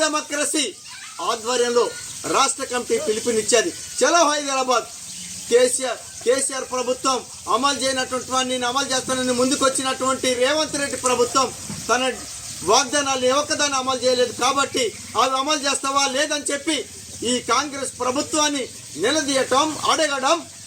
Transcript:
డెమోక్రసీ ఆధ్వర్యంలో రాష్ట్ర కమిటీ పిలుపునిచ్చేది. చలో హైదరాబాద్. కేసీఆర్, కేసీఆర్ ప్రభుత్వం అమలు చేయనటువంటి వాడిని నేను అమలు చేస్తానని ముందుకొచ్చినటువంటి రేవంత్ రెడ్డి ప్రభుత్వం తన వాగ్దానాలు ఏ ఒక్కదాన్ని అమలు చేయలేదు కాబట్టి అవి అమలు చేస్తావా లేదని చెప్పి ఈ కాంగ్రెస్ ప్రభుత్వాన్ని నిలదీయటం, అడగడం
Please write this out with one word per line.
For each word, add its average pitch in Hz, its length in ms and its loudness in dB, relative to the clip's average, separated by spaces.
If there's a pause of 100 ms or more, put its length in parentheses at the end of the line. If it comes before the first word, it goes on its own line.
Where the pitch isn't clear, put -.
డెమోక్రసీ 294 600 -2 (680)
ఆధ్వర్యంలో 240 540 2 (500)
రాష్ట్ర 269 360 2
కమిటీ 233 260 0 (100)
పిలుపునిచ్చేది. 220 680 2 (280)
చలో 320 300 6
హైదరాబాద్. 269 560 0 (640)
కేసీఆర్, 254 500 4 (240)
కేసీఆర్ 262 480 0
ప్రభుత్వం 254 440 0 (380)
అమలు 262 280 2
చేయనటువంటి 254 500 -2
వాడిని 254 200 0
నేను 247 180 0
అమలు 269 200 0
చేస్తానని 254 480 0
ముందుకొచ్చినటువంటి 262 880 2 (120)
రేవంత్ 302 400 0
రెడ్డి 269 160 -2 (100)
ప్రభుత్వం 247 400 4 (420)
తన 254 220 2 (580)
వాగ్దానాలు 269 600 2
ఏ - 100 6
ఒక్కదాన్ని 294 420 0
అమలు 254 220 0
చేయలేదు 247 300 2 (100)
కాబట్టి 269 400 2 (380)
అవి 262 200 4
అమలు 302 260 0
చేస్తావా 277 360 0 (120)
లేదని 294 360 -2
చెప్పి 285 260 -2 (540)
ఈ - 20 2 (160)
కాంగ్రెస్ 269 420 -2 (100)
ప్రభుత్వాన్ని 294 640 0 (400)
నిలదీయటం, 277 640 2 (240)
అడగడం 277 460 2 (300)